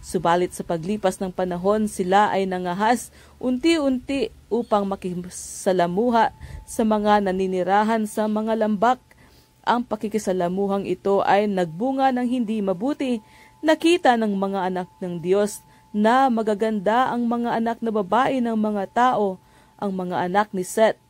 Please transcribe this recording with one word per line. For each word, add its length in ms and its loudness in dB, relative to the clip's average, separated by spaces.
Subalit 520 0
sa 120 -10
paglipas 560 -4
ng 80 -4
panahon, 560 0
sila 480 2
ay 160 0
nangahas 640 -2
unti-unti 960 0
upang 400 0
makisalamuha 1400 0
sa 160 -6
mga 480 2
naninirahan 800 0
sa 160 -2
mga 400 0
lambak. 320 2
Ang 240 0
pakikisalamuhang 1040 -2
ito 320 0
ay 240 2
nagbunga 680 0
ng 120 -2
hindi 400 -2
mabuti. 560 -2
Nakita 560 4
ng 160 0
mga 400 -2
anak 160 -6
ng 200 -8
Diyos 400 0
na 400 4
magaganda 800 0
ang 160 -2
mga 320 -2
anak 160 -2
na 160 -4
babae 480 0
ng 160 -2
mga 260 -2
tao, 440 2
ang 160 -4
mga 240 -4
anak 200 2
ni 160 -4
Seth 320 2